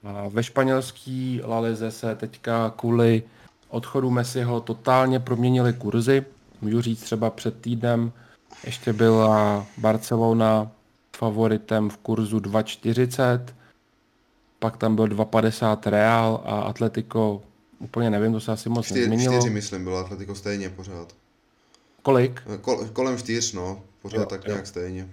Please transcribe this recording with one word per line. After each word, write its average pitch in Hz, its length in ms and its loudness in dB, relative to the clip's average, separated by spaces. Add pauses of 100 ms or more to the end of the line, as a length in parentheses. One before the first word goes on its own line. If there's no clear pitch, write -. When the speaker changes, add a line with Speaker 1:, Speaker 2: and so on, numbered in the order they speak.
Speaker 1:
A 101 240 -10
ve 107 140 0
španělský 131 1000 -2
La 113 160 -2
Lize 113 300 -2
se 110 240 -6
teďka 113 640 -4
kvůli 117 460 4 (460)
odchodu 127 420 -2
Messiho 120 500 0
totálně 127 600 2
proměnily 123 520 2
kurzy. 117 520 2 (360)
Můžu 107 200 0
říct, 117 220 -4
třeba 113 280 -2
před - 300 -8
týdnem 117 520 0 (520)
ještě 120 280 -4
byla 107 760 4 (100)
Barcelona 110 960 2 (460)
favoritem 107 760 0
v 104 80 -16
kurzu 110 420 -2
dva 101 220 0
čtyřicet, 123 920 0 (1040)
pak 110 180 -4
tam 110 200 2
byl 110 120 4
dva 104 160 0
padesát 110 640 0
Real 113 580 2
a 107 160 -4
Atletico, 107 840 -2 (360)
úplně 117 320 -2
nevím, 107 220 2
to 110 80 -2
se 113 120 -6
asi 110 160 -6
moc 117 180 -2
Speaker 2:
Čtyři, 123 140 -2
Speaker 1:
nezměnilo. 120 400 2
Speaker 2:
čtyři, 120 140 0
myslím, 101 300 -6
bylo 92 140 -4
Atletico 95 360 -10
stejně 101 360 -6
pořád. 90 440 -16 (880)
Speaker 1:
Kolik? 127 400 2 (180)
Speaker 2:
Kol-, 120 320 -2
kolem 127 260 -2
čtyř, 113 340 -4
no, 95 300 -8 (200)
pořád 101 180 -8
Speaker 1:
Jo, 101 60 -2
Speaker 2:
tak 98 180 -10
Speaker 1:
jo. 104 60 -6
Speaker 2:
nějak 98 160 -6
stejně. 92 460 -10